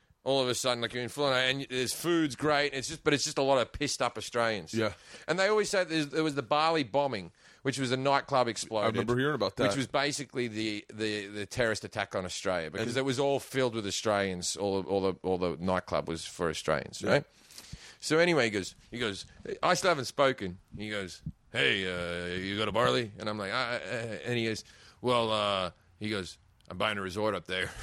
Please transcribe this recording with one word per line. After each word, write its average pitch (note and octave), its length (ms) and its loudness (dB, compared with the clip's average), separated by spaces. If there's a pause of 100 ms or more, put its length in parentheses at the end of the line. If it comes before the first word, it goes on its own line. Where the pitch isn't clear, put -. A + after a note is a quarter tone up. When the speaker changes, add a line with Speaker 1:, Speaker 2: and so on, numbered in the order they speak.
(240)
Speaker 1:
all C3+ 160 4
of B2+ 80 2
a B2 60 2
sudden, B2 260 0
like, A#2 140 -4
you're B2 80 -4
in A#2+ 60 -4
Fulham, C#3+ 260 0
and B2+ 340 2
there's B2+ 240 -2
food's D#3+ 440 0
great. C#3+ 360 2
It's C#3 160 -4
just, D#3+ 160 -10
but D3+ 80 4
it's C#3+ 120 2
just D3+ 140 -2
a C#3+ 40 4
lot C3+ 160 6
of A2+ 140 0
pissed - 280 -4
up A#2+ 160 0
Australians. A2 560 -2
Speaker 2:
Yeah. A2 200 0 (340)
Speaker 1:
And E3 120 0
they F#3+ 100 4
always G#3+ 220 4
say F#3 140 2
there's, D#3 240 0
there D3 140 0
was D#3 140 0
the C#3 60 0
Bali D3+ 420 2
bombing, A#2 480 -2 (300)
which C3+ 180 -2
was B2+ 100 0
a C3 60 2
nightclub C3 500 2
exploded. A2 400 -2
Speaker 2:
I A2+ 40 4
remember A#2 280 0
hearing C#3+ 160 2
about G#2 220 -2
that. A2 120 2
Speaker 1:
Which G2+ 80 0
was C3 120 -2
basically C#3 580 -2
the, G#2+ 380 -4 (100)
the, G#2+ 340 -2
the G#2 180 -6
terrorist A2+ 380 0
attack G2+ 300 -4
on F#2+ 100 0
Australia, F2+ 460 -2
because G#2 180 -2
Speaker 2:
And B2 100 -4
Speaker 1:
it C3+ 60 2
was C3+ 140 0
all C#3 220 2
filled B2+ 340 0
with A2 120 -4
Australians. G2 720 0
All G2 260 0
the, - 60 -8
all G2 120 2
the, F#2+ 140 2 (100)
all F#2 140 2
the F2 200 0
nightclub F2 500 0
was E2 160 -6
for - 260 -2
Australians, - 520 -2
Speaker 2:
Yeah. - 80 0
Speaker 1:
right? C#3+ 140 4 (720)
So D#3 200 2
anyway, E3 260 6
he A2+ 60 2
goes, G2 240 -2 (160)
he A#2 80 -8
goes, G#2+ 280 -4 (360)
"I E3+ 120 4
still F3+ 160 4
haven't C#3+ 160 0
spoken." B2 520 2 (180)
He G#2+ 140 -8
goes, G2 320 -6 (300)
"Hey, A#2+ 340 2
uh, F2 500 -4
you F#2+ 220 -4
go G#2+ 60 0
to G#2 80 0
Bali?" A#2+ 480 2
And A2 80 -4
I'm G#2+ 100 -4
like, G2 140 -4
"Uh, - 20 -2
uh," A#2+ 240 -2 (480)
and A#2+ 100 -2
he A#2 100 0
goes, A2 180 -4 (360)
"Well, A#2 300 2
uh," G2+ 400 2 (300)
he G#2+ 100 -4
goes, F#2+ 260 -4 (320)
"I'm F2+ 100 -10
buying G#2+ 200 0
a - 40 -4
resort G2+ 340 -2
up E2+ 100 -10
there." F#2 280 -2
<laughs> - 80 -12